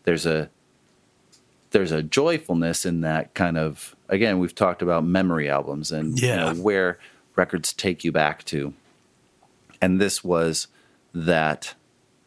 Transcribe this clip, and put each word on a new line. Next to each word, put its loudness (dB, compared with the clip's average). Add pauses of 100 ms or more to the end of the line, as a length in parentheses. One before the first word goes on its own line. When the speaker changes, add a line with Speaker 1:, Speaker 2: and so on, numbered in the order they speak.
Speaker 1:
there's 0
a, -2 (1200)
there's 2
a 0
joyfulness 0
in -2
that -2
kind 0
of, -4 (120)
again, 2
we've -2
talked 2
about 2
memory 0
albums -4
and, -4
Speaker 2:
Yeah. 0
Speaker 1:
you -2
know, -6
where 2 (360)
records 0
take -2
you 0
back 0
to. -4 (1080)
And 4
this 0
was 0 (460)
that, 0 (540)